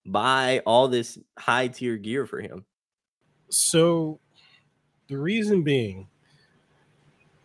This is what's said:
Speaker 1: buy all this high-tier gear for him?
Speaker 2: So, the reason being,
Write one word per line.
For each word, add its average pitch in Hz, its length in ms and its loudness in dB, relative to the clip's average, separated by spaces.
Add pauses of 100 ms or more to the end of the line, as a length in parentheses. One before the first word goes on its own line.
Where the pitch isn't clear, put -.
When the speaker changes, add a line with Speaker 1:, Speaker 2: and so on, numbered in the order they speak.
Speaker 1:
buy 127 600 2
all 123 220 6
this 123 320 -2 (180)
high-tier 123 600 -2
gear 113 280 -6
for - 160 -10
him? 98 240 -14 (880)
Speaker 2:
So, 165 680 2 (920)
the 139 100 -8
reason 202 420 0
being, 110 460 0 (1400)